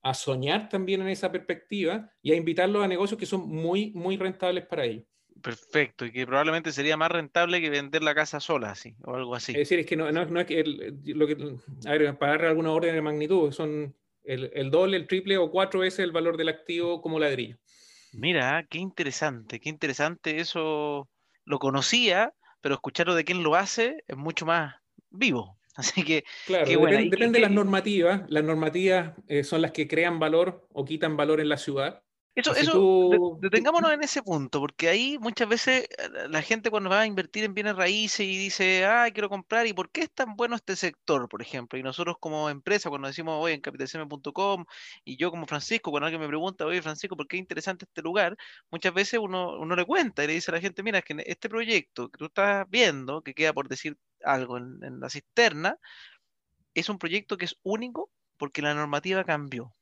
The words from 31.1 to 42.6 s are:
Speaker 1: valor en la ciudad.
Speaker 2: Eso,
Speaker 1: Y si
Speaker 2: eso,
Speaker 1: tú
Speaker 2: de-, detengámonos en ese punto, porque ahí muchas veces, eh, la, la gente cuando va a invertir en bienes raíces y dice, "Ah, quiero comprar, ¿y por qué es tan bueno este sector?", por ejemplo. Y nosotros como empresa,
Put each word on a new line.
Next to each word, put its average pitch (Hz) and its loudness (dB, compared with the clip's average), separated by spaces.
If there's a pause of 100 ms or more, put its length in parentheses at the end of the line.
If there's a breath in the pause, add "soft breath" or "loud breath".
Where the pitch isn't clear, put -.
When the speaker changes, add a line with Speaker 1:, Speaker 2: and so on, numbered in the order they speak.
Speaker 1:
valor 151 4
en 151 2
la 147 2
ciudad. 139 -4 (320)
Speaker 2:
Eso, 254 2
Speaker 1:
Y - 2
si 302 4
Speaker 2:
eso, - -
Speaker 1:
tú 190 8
Speaker 2:
de-, 180 8 (160)
detengámonos 311 4
en 294 0
ese 285 -4
punto, 147 -2
porque 151 0
ahí 247 2
muchas 226 -2
veces, 247 2 (160)
eh, - -6
la, - -8
la 156 0
gente 220 0
cuando 202 0
va 202 4
a 220 4
invertir 202 -4
en 202 -2
bienes 208 -2
raíces 202 0
y 190 -2
dice, 185 2
"Ah, 233 4
quiero 208 -2
comprar, 214 0
¿y 214 -4
por 185 -6
qué 311 -4
es 311 -4
tan 226 -4
bueno 240 -2
este 196 -6
sector?", 147 -2
por 110 -10
ejemplo. 127 -10
Y 131 -8
nosotros 170 -4
como 151 -4
empresa, 175 -2